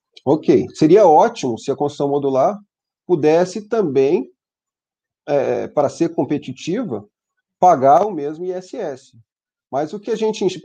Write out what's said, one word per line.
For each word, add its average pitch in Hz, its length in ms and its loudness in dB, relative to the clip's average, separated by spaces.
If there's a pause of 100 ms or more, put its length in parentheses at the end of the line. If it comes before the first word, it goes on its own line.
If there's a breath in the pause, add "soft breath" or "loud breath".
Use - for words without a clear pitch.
(260)
Ok, 147 480 2
seria 175 340 6
ótimo 156 520 2
se - 120 -6
a 131 40 -6
construção 143 340 -4
modular 139 480 -2 (480)
pudesse 175 640 0
também, 160 600 0 (1000)
é, 120 400 -2
para 139 220 -2
ser 165 200 -4
competitiva, 147 960 -6 (540)
pagar 156 460 4
o 214 60 -4
mesmo 156 340 -8
I 185 60 -6
S 185 240 -12
S. 156 360 -12 (600)
Mas 151 220 -4
o 208 60 -12
que 233 120 -10
a 220 40 -2
gente, 214 500 -2